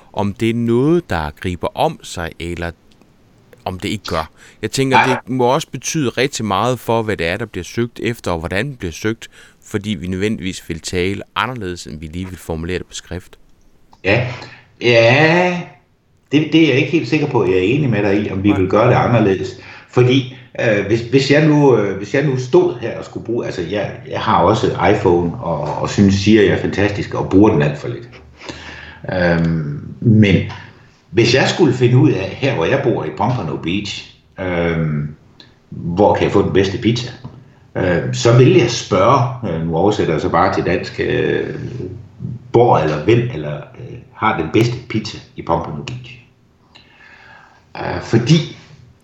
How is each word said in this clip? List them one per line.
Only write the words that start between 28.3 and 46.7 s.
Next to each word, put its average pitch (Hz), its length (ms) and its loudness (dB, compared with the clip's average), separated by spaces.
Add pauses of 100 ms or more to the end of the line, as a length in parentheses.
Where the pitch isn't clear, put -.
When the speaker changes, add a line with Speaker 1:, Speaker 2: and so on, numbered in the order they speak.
Speaker 2:
Øhm, 82 760 -2 (120)
men 104 360 6 (760)
hvis 117 260 4
jeg 147 140 2
skulle 156 240 2
finde 123 240 4
ud 147 140 6
af, 95 260 -4
her 127 180 -2
hvor 82 100 0
jeg 113 180 0
bor 80 220 0
i 76 120 -6
Pompano 101 400 -2
Beach, - 580 -8 (240)
øhm, 80 760 -2 (540)
hvor 87 440 2
kan - 100 0
jeg 73 80 0
få 101 100 2
den 85 120 -2
bedste - 240 2
pizza? - 340 -2 (640)
Øhm, 90 380 -2
så 123 240 4
vil 131 160 8
jeg - 180 4
spørge, 113 840 0
øh, 82 140 -4
nu 82 100 -4
oversætter 90 360 2
jeg 73 80 0
så 90 80 -2
bare 85 260 2
til 78 100 -2
dansk, 85 380 -4
øh, 78 460 -2 (1040)
hvor 120 260 6
eller 76 260 -2
hvem 117 300 2
eller, 76 240 -8
øh, - 400 -18 (160)
har 107 280 -2
den 78 120 -6
bedste 123 240 2 (120)
pizza - 280 -6 (180)
i - 60 -14
Pompano 78 420 -6
Beach? - 340 -14 (1600)